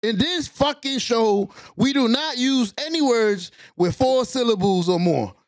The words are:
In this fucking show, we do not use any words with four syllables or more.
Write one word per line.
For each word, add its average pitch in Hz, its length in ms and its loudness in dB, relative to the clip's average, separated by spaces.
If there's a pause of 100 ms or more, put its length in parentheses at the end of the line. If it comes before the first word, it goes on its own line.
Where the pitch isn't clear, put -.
In 220 160 -2
this 320 280 -2
fucking 277 520 -4
show, 214 520 0 (260)
we 262 160 0
do 269 160 2
not 277 300 -2
use 254 400 0
any 320 220 -4
words 220 500 0 (260)
with 170 200 0
four 262 280 2
syllables 196 640 0
or 180 120 2
more. 139 340 0 (140)